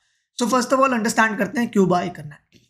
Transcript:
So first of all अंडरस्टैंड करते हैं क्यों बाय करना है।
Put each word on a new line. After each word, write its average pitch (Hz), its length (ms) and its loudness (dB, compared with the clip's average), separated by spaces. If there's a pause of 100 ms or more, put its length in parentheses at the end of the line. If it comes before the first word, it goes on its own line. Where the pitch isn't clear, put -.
(380)
So 240 80 -2
first 247 260 0
of 262 80 2
all 269 120 4
अंडरस्टैंड 220 460 0
करते 202 220 -2
हैं 233 100 -2
क्यों 190 180 4
बाय 180 200 0
करना 151 260 -14
है। - 60 -20 (300)